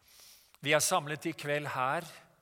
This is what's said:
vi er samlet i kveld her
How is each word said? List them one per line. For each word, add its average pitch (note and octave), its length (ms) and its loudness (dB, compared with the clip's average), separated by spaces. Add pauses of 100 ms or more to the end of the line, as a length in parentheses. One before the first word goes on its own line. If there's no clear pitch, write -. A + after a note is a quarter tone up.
(600)
vi C#3+ 140 2
er D3 80 8
samlet D#3 480 0
i D3+ 80 -6
kveld D3 320 -2
her C#3 360 -2 (360)